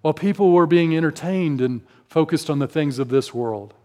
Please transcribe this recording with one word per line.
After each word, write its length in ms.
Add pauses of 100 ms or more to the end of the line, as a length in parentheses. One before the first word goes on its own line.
While 100
people 380
were 160
being 280
entertained 680
and 200 (260)
focused 440
on 80
the 80
things 320
of 100
this 240
world 400 (120)